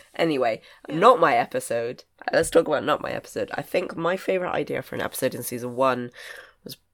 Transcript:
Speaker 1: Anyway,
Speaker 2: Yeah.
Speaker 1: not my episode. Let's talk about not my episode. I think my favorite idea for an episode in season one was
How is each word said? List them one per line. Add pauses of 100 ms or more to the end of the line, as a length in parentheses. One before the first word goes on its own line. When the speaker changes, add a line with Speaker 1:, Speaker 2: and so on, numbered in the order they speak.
(160)
Speaker 1:
Anyway, (260)
Speaker 2:
Yeah.
Speaker 1:
not
my
episode. (260)
Let's
talk
about
not
my
episode.
I
think
my
favorite
idea
for
an
episode
in
season
one (520)
was (160)